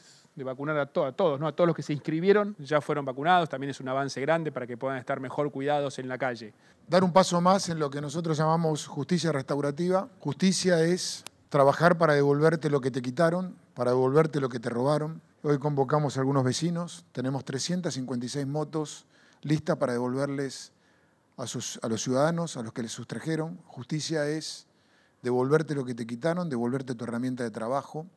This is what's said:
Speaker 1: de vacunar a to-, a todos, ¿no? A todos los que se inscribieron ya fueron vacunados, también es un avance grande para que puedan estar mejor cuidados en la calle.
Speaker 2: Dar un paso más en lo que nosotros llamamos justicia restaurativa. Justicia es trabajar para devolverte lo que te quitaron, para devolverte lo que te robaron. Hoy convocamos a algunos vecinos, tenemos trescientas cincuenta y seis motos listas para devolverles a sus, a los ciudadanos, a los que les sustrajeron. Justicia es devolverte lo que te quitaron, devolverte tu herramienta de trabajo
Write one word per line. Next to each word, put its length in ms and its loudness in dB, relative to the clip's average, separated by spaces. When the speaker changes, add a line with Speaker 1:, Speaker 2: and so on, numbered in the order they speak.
Speaker 1:
de 80 -12
vacunar 340 -4
a 100 0
to-, 180 0
a 60 -2
todos, 280 2
¿no? 80 -2
A 80 -4
todos 120 6
los 80 2
que 80 -6
se 100 -4
inscribieron 640 2
ya 240 2
fueron 240 -2
vacunados, 440 2
también 200 -4
es 100 -8
un 80 -8
avance 320 -2
grande 320 2
para 160 -6
que 100 -8
puedan 200 -4
estar 220 -6
mejor 320 -4
cuidados 480 -2
en 80 -8
la 100 -6
calle. 360 -6
Speaker 2:
Dar 160 6
un 100 2
paso 260 6
más 300 4
en 100 -4
lo 100 0
que 120 -6
nosotros 360 -2
llamamos 500 0
justicia 440 0
restaurativa. 800 0
Justicia 640 2
es 400 0
trabajar 480 6
para 160 4
devolverte 560 4
lo 120 2
que 100 0
te 100 -4
quitaron, 540 0
para 160 0
devolverte 500 4
lo 80 0
que 100 -6
te 100 -6
robaron. 520 0
Hoy 160 2
convocamos 580 0
a 20 2
algunos 240 2
vecinos, 680 -2
tenemos 340 -4
trescientas 480 -4
cincuenta 320 -4
y 40 -8
seis 180 -4
motos 580 -6
listas 340 0
para 160 0
devolverles 800 -4
a 80 -10
sus, 380 -8
a 40 -4
los 140 -2
ciudadanos, 560 0
a 60 -8
los 100 -10
que 80 -8
les 100 -8
sustrajeron. 760 -6
Justicia 600 -4
es 380 -6
devolverte 540 2
lo 100 -4
que 80 -6
te 140 -8
quitaron, 420 -2
devolverte 460 -2
tu 80 -10
herramienta 400 -4
de 80 -4
trabajo 640 -6